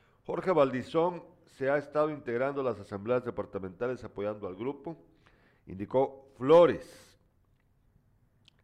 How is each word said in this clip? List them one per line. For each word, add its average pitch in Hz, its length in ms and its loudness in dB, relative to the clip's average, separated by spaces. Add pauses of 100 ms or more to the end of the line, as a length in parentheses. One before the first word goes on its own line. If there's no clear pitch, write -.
(280)
Jorge 170 240 -2
Valdizón 160 720 2 (240)
se 135 240 -2
ha 147 60 2
estado 151 340 -2
integrando 135 500 -4
a - 40 -2
las 110 140 -2
asambleas 104 460 -2
departamentales 101 800 -6
apoyando 104 440 -6
al 90 80 -8
grupo, 143 400 -8 (680)
indicó 101 720 -2
Flores, 139 680 4 (1600)